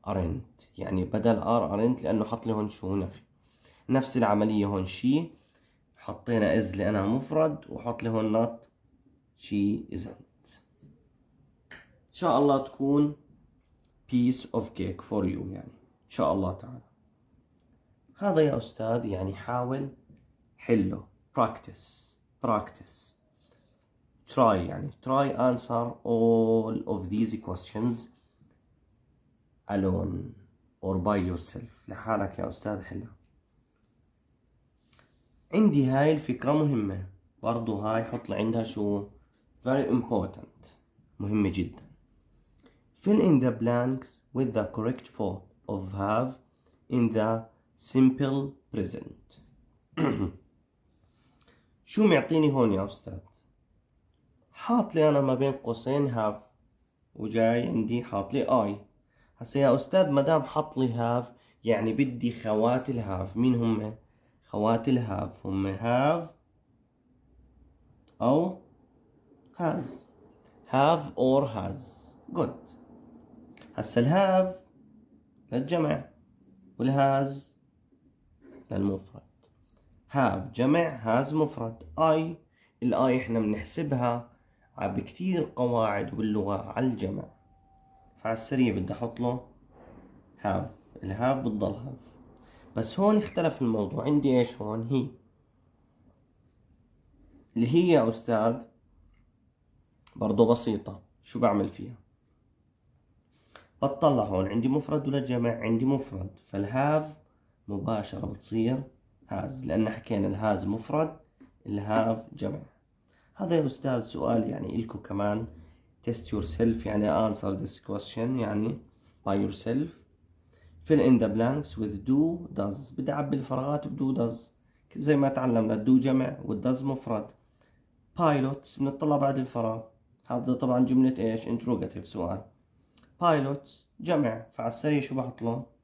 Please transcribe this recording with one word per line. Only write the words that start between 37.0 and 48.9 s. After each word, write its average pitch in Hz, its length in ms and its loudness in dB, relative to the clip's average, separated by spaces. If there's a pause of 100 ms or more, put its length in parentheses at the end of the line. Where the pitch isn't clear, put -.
برضو 113 360 -2
هاي 110 240 0
حط - 260 -10
لي 101 60 -4
عندها 113 280 0
شو؟ 104 440 -4 (580)
Very 135 240 0
important، - 800 -2 (520)
مهمة 101 340 0
جدا. 90 280 -4 (1120)
Fill 214 240 2
in 160 200 6
the 123 120 4 (100)
blanks 123 480 0 (280)
with 123 160 0
the 107 120 0 (100)
correct 120 320 -4 (100)
form 95 240 -4 (280)
of 95 240 -8
have 107 380 0 (600)
in 117 240 2
the 113 260 2 (360)
simple 135 760 2 (220)
present. - 640 -8 (580)